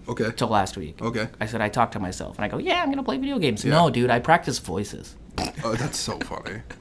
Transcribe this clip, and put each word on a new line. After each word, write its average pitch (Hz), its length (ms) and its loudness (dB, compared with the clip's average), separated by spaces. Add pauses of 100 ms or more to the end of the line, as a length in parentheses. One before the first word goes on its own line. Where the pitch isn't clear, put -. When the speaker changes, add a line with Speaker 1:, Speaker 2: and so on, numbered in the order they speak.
Speaker 1:
Okay. 120 260 0
Speaker 2:
to - 120 -2
last 107 320 2
week. 80 240 -10
Speaker 1:
Okay. 110 280 -2 (120)
Speaker 2:
I 110 60 -2
said, 113 160 -2
"I 107 80 2
talk 113 220 2
to 113 60 -4
myself." - 380 -6
And - 80 -4
I 104 40 0
go, - 100 -4
"Yeah, 349 240 0
I'm 294 80 0
gonna 269 120 -2
play 269 140 -2
video 269 220 -2
games." 127 260 2
Speaker 1:
Yeah. 117 60 2
Speaker 2:
No, 160 180 8
dude, 120 220 4
I 117 80 6
practice 160 400 4
voices. - 580 -6 (480)
Speaker 1:
Oh, 113 100 0
that's 123 240 -2
so 104 220 -2
funny. - 400 -8 (200)